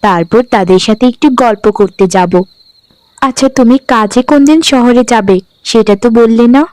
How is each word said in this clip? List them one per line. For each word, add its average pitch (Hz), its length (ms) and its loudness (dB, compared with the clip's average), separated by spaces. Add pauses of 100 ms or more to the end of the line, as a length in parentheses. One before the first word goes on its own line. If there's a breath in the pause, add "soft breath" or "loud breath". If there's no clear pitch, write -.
তারপর 190 500 -2
তাদের 185 280 0
সাথে 214 280 -2
একটু 247 240 -2
গল্প 240 400 -2
করতে 196 360 -2
যাব। 180 260 -2 (880)
আচ্ছা, 269 280 -4
তুমি 254 300 2
কাজে 226 440 -2
কোন 285 220 2
দিন 311 180 2
শহরে 247 420 0
যাবে 208 320 0 (280)
সেটা 214 320 0
তো 240 140 -2
বললে 226 360 2
না। 254 160 2 (100)